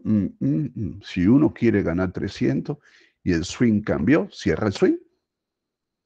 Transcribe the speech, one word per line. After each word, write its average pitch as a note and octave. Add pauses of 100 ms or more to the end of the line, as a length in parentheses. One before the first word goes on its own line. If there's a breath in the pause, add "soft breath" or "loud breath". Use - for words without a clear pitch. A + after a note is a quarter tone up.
mm, G#2+
mm, D3
mm. G2
Si F2+
uno C3+
quiere G#2
ganar F2
trescientos C3+ (460 soft breath)
y F2+
el E2
swing A2
cambió, A#2+
cierra -
el G2+
swing. D#4+ (1080)